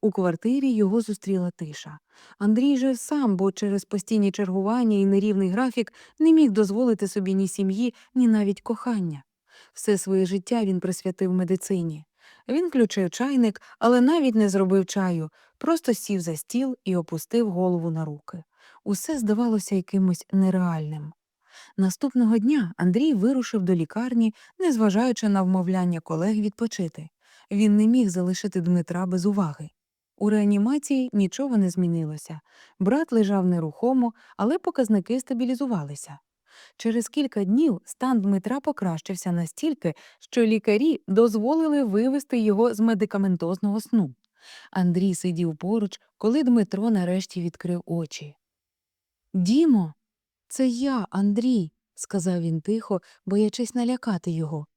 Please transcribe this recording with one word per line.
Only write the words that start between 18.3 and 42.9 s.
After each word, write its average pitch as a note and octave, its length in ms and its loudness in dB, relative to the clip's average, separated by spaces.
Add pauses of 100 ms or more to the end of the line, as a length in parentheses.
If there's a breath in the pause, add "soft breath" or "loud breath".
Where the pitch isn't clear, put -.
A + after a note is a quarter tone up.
Усе C4+ 340 -4
здавалося A3 560 0
якимось F#3 580 0
нереальним. E3 800 -2 (640 loud breath)
Наступного A3+ 640 2
дня A3 380 2
Андрій A#3 380 2
вирушив A3+ 480 0
до F3+ 120 2
лікарні, A3+ 600 0 (240 soft breath)
незважаючи A3+ 680 2
на G3 140 2
вмовляння F#3 580 0
колег E3+ 340 -2
відпочити. G3+ 760 -4 (420 soft breath)
Він G#3 260 4
не G#3+ 100 6
міг A#3+ 220 4
залишити F#3 520 -2
Дмитра F3 460 0
без F3+ 200 -2
уваги. F3 440 -2 (460)
У G#3 140 0
реанімації A3 840 2
нічого A3 440 0
не F#3+ 140 4
змінилося. E3 720 -4 (380 soft breath)
Брат B3+ 340 2
лежав G3+ 340 2
нерухомо, A3 640 0 (240 soft breath)
але B3 220 0
показники A3+ 600 0
стабілізувалися. A#3 1000 -6 (580 soft breath)
Через A3+ 320 -2
кілька B3+ 360 -2
днів A3+ 400 2
стан B3+ 360 0
Дмитра G3 400 0
покращився F#3 720 -4
настільки, E3+ 600 -4 (260 loud breath)
що - 260 0
лікарі A3 600 2
дозволили A#3+ 760 2
вивести B3 540 0
його A3 360 2
з G3+ 60 -4
медикаментозного G3+ 1000 0